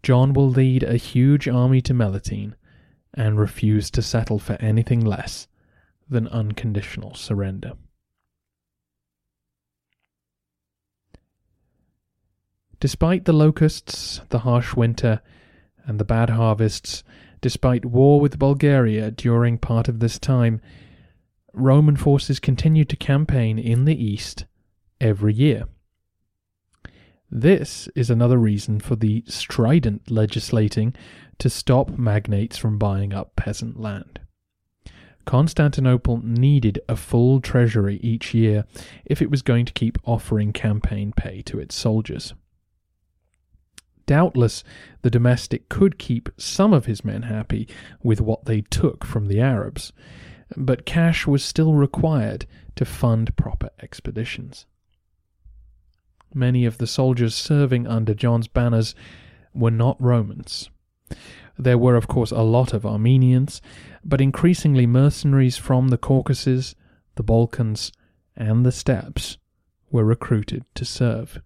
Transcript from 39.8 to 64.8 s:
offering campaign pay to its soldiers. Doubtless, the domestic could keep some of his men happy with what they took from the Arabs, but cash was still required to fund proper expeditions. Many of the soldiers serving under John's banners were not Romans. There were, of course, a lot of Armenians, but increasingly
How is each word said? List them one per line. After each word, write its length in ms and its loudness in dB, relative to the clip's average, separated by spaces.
offering 480 -2
campaign 600 -2
pay 280 -4
to 160 -10
its 160 -12
soldiers. 580 -4
Doubtless, 580 2
the 80 2
domestic 580 0
could 320 0
keep 380 -6
some 340 0
of 140 4
his 180 -6
men 200 -6
happy 440 -6
with 200 2
what 240 -2
they 160 -2
took 420 -2
from 220 -4
the 160 0
Arabs, 500 -2
but 300 -2
cash 420 0
was 160 2
still 300 2
required 720 0
to 80 -2
fund 500 0
proper 340 -4
expeditions. 840 -12
Many 300 0
of 140 -2
the 100 -4
soldiers 480 0
serving 500 0
under 280 -2
John's 340 0
banners 480 0
were 180 0
not 300 0
Romans. 680 -2
There 200 2
were, 200 4
of 100 0
course, 240 0
a 120 0
lot 280 2
of 140 -4
Armenians, 760 2
but 160 0
increasingly 680 2